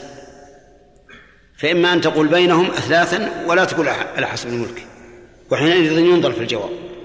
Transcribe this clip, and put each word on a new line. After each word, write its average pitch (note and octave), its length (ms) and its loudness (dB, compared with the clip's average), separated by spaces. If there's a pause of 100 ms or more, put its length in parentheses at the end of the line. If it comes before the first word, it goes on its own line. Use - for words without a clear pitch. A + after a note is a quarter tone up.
(1600)
فإما F3 360 0
أن F3 80 2
تقول: D#3 280 2
"بينهم F3 420 2
أثلاثا"، F3 760 -2
ولا F3 180 2
تقول: D#3+ 240 -2
"على - 380 -4
حسب A#2 220 -8
الملك"، A#2+ 380 -8 (640)
وحينئذ D#3+ 480 2
ينظر E3+ 340 4
في A#2 80 -6
الجواب، A2+ 300 -4 (340)